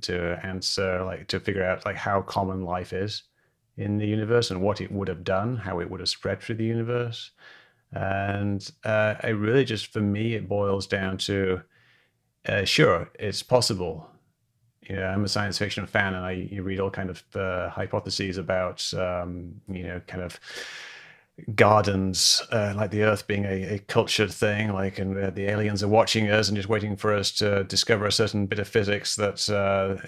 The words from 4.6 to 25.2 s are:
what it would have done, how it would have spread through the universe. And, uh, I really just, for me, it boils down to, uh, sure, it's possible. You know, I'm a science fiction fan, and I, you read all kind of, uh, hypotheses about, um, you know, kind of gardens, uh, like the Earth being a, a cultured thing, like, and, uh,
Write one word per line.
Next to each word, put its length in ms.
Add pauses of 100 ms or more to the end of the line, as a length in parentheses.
what 180
it 100
would 180
have 160
done, 320
how 240
it 100
would 100
have 80
spread 320
through 160
the 80
universe. 680 (600)
And, 800 (140)
uh, 380
I 60
really 360
just, 280
for 80
me, 340
it 140
boils 380
down 320
to, 440 (840)
uh, 160
sure, 540
it's 240
possible. 680 (760)
You 140
know, 100
I'm 180
a 40
science 300
fiction 280
fan, 280
and 100
I, 80
you 300
read 160
all 120
kind 200
of, 140 (100)
uh, 360
hypotheses 680
about, 560
um, 760
you 140
know, 240
kind 160
of 160 (1160)
gardens, 840 (100)
uh, 240
like 160
the 120
Earth 240
being 180
a, 300
a 60
cultured 520
thing, 400
like, 260
and, 200
uh, 120